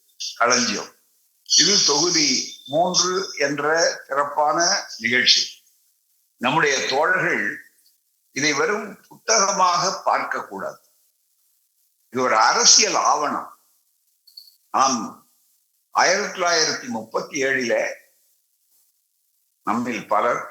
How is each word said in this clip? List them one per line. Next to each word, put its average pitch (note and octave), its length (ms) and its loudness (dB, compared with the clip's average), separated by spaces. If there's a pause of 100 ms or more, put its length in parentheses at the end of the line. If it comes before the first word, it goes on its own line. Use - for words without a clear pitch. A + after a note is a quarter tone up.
(360)
களஞ்சியம், A#2 560 -2 (580)
இது F#3 240 4 (100)
தொகுதி D3+ 440 2 (400)
மூன்று F3 460 0 (260)
என்ற C#3+ 260 -2 (340)
சிறப்பான D3 580 -2 (400)
நிகழ்ச்சி. A#2+ 460 2 (1000)
நம்முடைய C#3+ 340 2 (100)
தோழர்கள் D#3 600 0 (920)
இதை C#3+ 180 0
வெறும் F#3 360 -2 (120)
புத்தகமாக F#3 840 0 (180)
பார்க்க B2 420 -2
கூடாது. F2 380 -12 (1300)
இது A#2+ 80 -2
ஒரு B2+ 200 4
அரசியல் F3+ 600 4
ஆவணம். C#3 460 0 (1200)
நாம் B2 260 2 (960)
ஆயிரத்தி F#3+ 340 2
தொள்ளாயிரத்தி E3 600 -2
முப்பத்தி A2+ 520 -8
ஏழுல C3 340 -2 (1900)
நம்மில் A2+ 400 -4
பலர் A#2 440 0